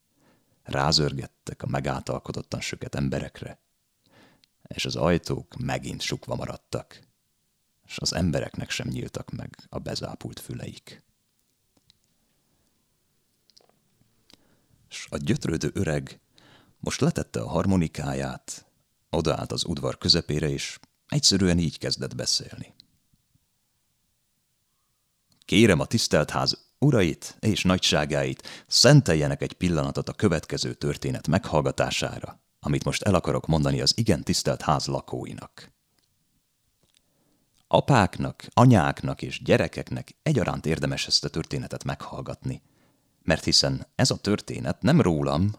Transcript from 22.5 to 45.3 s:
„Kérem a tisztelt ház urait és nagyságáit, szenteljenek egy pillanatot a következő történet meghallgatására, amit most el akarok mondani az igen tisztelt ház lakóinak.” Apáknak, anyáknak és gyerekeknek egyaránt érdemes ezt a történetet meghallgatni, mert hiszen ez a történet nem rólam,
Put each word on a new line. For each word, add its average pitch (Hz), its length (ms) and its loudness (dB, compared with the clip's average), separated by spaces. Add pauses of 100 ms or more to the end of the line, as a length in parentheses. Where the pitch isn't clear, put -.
„Kérem 95 360 6
a 69 60 -2
tisztelt 82 440 2
ház - 340 -2 (140)
urait 107 600 2
és 107 220 0
nagyságáit, 76 1040 0
szenteljenek 80 760 6
egy 67 100 -4
pillanatot 71 560 0
a - 40 -6
következő 73 640 -2
történet 69 540 -4
meghallgatására, 69 1120 -2 (200)
amit 71 240 -2
most 69 180 -4
el 101 120 4
akarok 69 320 0
mondani 71 340 2
az 69 160 2
igen 107 260 2
tisztelt - 400 0
ház 71 240 2
lakóinak.” - 840 -8 (1900)
Apáknak, - 800 2
anyáknak 80 760 6
és - 200 -10
gyerekeknek - 800 -2
egyaránt 85 440 0
érdemes 71 400 -2
ezt - 180 0
a 71 40 -6
történetet - 560 -6
meghallgatni, - 800 -8 (600)
mert 80 220 0
hiszen 67 500 2
ez - 160 2
a - 60 -2
történet - 640 -4
nem 139 180 6
rólam, 80 580 2